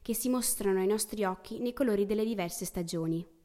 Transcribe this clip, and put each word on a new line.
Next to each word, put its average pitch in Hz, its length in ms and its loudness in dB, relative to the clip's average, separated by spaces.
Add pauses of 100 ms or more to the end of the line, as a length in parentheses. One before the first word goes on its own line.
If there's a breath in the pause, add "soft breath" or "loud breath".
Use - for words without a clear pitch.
che 233 120 -4
si 240 160 0
mostrano 208 500 2
ai 185 80 2
nostri 214 360 0
occhi 190 360 -4
nei 240 140 -2
colori 208 320 2
delle 214 180 0
diverse 196 420 -2
stagioni. 170 640 -2 (180)